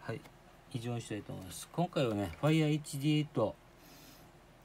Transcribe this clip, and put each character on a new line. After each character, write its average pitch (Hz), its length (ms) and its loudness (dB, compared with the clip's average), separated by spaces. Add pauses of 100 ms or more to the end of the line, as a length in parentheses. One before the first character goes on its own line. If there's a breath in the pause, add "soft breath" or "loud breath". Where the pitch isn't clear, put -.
は 120 60 -4
い、 - 80 -8 (520)
以 123 60 -2
上 120 140 -2
に 117 80 -2
し - 80 -12
た 110 60 -2
い 101 60 -6
と 95 120 -10
思 95 80 -10
い 92 40 -12
ま 87 60 -12
す。 - 180 -12
今 170 200 0
回 143 180 2
は 110 80 2
ね、 98 160 0 (100)
Fire 156 240 6
H 147 320 0
D 151 380 2
eight、 110 180 2 (1120 loud breath)